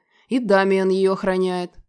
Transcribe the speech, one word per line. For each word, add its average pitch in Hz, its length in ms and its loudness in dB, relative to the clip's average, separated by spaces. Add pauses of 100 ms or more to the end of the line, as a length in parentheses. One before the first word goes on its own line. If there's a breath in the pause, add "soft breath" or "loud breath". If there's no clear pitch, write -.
(280 soft breath)
и 254 120 -2
Дамиан 190 500 2
ее 190 240 0
охраняет. 185 580 -4 (180)